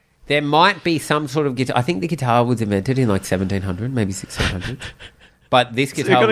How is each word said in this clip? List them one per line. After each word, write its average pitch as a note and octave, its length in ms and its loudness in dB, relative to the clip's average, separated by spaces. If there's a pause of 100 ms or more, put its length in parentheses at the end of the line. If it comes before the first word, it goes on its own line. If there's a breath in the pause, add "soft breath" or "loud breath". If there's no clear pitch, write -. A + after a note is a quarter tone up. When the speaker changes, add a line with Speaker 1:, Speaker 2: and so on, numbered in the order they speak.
(280)
Speaker 1:
there D3 140 2
might D#3+ 420 4
be E3 160 2
some D3+ 300 -2
sort C#3+ 180 0
of B2+ 80 -4
guitar. B2 220 -2
I B2 40 2
think A#2+ 200 -2
the - 60 -4
guitar A#2+ 360 2
was A#2+ 180 0
invented G#2 380 0
in, B2+ 80 2
like, F#2+ 160 2
seventeen F#2+ 380 -2
hundred, G2 320 -6
maybe G#2 180 0
sixteen - 360 -4
hundred. F#2+ 360 -6
Speaker 2:
<laughs> - 680 -20
Speaker 1:
But B2 260 2
this C3+ 160 0
Speaker 2:
So - 60 -10
Speaker 1:
guitar D#3 160 0
Speaker 2:
you're F3+ 80 6
gonna A3+ 100 4